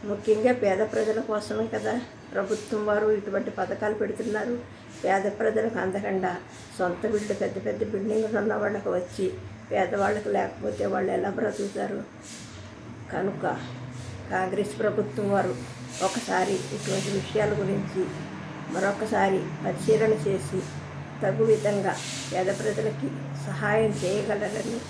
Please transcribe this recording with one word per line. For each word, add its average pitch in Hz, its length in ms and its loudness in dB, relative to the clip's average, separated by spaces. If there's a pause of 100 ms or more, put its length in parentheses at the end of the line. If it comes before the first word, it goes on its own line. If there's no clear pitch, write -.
ముఖ్యంగా 214 440 4 (100)
పేద 196 180 4 (120)
ప్రజల 220 260 2 (120)
కోసమే 214 340 0 (100)
కదా 214 200 0 (380)
ప్రభుత్వం 208 560 0
వారు 208 180 4 (120)
ఇటువంటి 208 400 -2
పథకాలు 202 420 0
పెడుతున్నారు. 214 540 -2 (480)
పేద 190 200 4 (160)
ప్రజలకు 220 440 2
అందకుండా 190 500 0 (460)
సొంత 180 340 0
వీళ్ళు 208 300 0
పెద్ద 190 240 -4
పెద్ద 202 240 0
బిల్డింగ్లు 214 500 2
ఉన్న 208 220 2
వాళ్ళకి 208 340 0
వచ్చి 185 300 -2 (440)
పేదవాళ్ళకి 208 580 2
లేకపోతే 202 560 0
వాళ్ళు 107 320 2
ఎలా 190 120 0
బ్రతుకుతారు? 202 720 -2 (1120)
కనుక 185 320 -2 (880)
కాంగ్రెస్ 190 480 0
ప్రభుత్వం 202 540 0
వారు 147 200 4 (540)
ఒకసారి 185 440 0 (220)
ఇటువంటి 196 340 0 (100)
విషయాల 208 420 2
గురించి 196 420 0 (680)
మరొకసారి 196 680 2 (240)
పరిశీలన 220 500 4 (120)
చేసి 190 340 0 (640)
తగు 214 220 4
విధంగా 208 500 4 (380)
పేద 180 180 2 (100)
ప్రజలకి 214 480 0 (380)
సహాయం 208 460 4 (120)
చేయగలరని 208 720 0 (120)